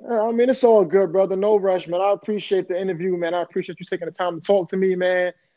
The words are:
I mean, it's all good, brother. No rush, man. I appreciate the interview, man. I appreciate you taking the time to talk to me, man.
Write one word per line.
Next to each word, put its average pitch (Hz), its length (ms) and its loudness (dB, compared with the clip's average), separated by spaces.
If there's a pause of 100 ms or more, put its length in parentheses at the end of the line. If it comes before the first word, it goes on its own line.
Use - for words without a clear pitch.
(120)
I 226 200 0
mean, 240 180 2
it's 254 140 0
all 220 220 6
good, 185 260 2
brother. 190 240 2
No 208 220 2
rush, 185 300 -2
man. 175 140 -4
I 202 100 2
appreciate 196 560 -2
the 180 120 -4
interview, 185 380 -4
man. 170 160 -4
I 175 80 -2
appreciate 180 380 -8
you 180 100 -16
taking 180 160 -6
the 160 60 -8
time 175 280 -4
to - 60 -16
talk 190 240 2
to 190 80 -4
me, 190 180 2
man. 180 380 0 (240)